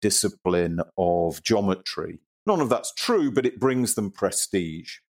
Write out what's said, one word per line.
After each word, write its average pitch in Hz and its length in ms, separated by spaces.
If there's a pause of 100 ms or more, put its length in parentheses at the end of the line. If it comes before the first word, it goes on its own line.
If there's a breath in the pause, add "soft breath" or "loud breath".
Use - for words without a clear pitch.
discipline 87 800 (180)
of 85 420
geometry. 95 760 (260)
None 196 160
of 123 80
that's - 240
true, 170 380
but 123 160
it - 120
brings 127 360
them 101 160
prestige. 85 840 (160)